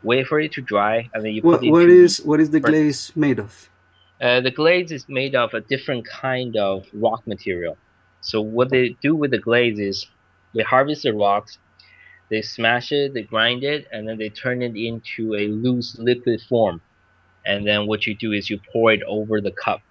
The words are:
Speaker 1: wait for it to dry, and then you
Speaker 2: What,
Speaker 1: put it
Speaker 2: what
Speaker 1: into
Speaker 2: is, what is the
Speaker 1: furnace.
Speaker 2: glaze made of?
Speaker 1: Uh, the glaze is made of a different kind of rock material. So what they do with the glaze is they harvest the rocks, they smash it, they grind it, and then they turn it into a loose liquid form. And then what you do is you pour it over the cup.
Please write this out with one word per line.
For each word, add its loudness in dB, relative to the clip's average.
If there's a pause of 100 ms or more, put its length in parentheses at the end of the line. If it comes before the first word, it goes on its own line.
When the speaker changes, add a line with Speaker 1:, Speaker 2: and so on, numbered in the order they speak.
Speaker 1:
wait 0
for -2
it -2
to -10
dry, 0
and -6
then -4
you -6
Speaker 2:
What, 6
Speaker 1:
put 0
it 4
Speaker 2:
what 6
Speaker 1:
into 10 (100)
Speaker 2:
is, 4
what 4
is 2
the 2
Speaker 1:
furnace. 0
Speaker 2:
glaze -
made 0
of? -14 (500)
Speaker 1:
Uh, 2
the -2
glaze 2
is -12
made -4
of 0
a -4
different -4
kind -4
of -2
rock -2
material. -6 (420)
So -4
what -2
they 0
do 2
with -2
the 0
glaze 0
is -6 (460)
they -2
harvest 2
the 0
rocks, 0 (720)
they -2
smash -2
it, -2
they -6
grind 0
it, -4
and -10
then -8
they -6
turn -4
it -6
into -6
a -2
loose -2
liquid 0
form. 2 (640)
And -2
then 0
what -2
you -4
do -6
is -4
you -6 (140)
pour 4
it 2
over -2
the -6
cup. -4